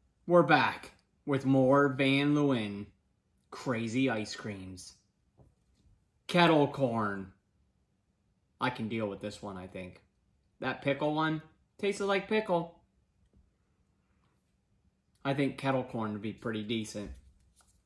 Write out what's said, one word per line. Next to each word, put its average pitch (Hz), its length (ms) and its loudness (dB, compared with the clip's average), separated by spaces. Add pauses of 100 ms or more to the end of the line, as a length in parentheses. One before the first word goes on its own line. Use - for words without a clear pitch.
(260)
We're 175 160 8
back 135 480 2 (340)
with 135 220 -2
more 135 440 6
Van 139 440 2
Leeuwen 110 520 0 (640)
crazy 123 580 -2
ice 107 240 -4
creams. 95 600 -12 (1300)
Kettle 160 400 6
corn. 110 640 -2 (1300)
I 127 100 -2
can 113 180 -6
deal 110 180 -2
with 98 140 -8
this 104 200 -10
one, 98 160 -12
I 92 120 -14
think. 92 340 -16 (560)
That 127 240 -8
pickle 151 320 0
one 156 280 -2 (360)
tasted 196 280 -4
like 196 220 0
pickle. 190 460 0 (2500)
I 143 80 0
think 135 260 0
kettle 131 260 0
corn 110 300 -6
would 104 60 -8
be 107 120 -6
pretty 110 320 -6
decent. 107 480 -6 (720)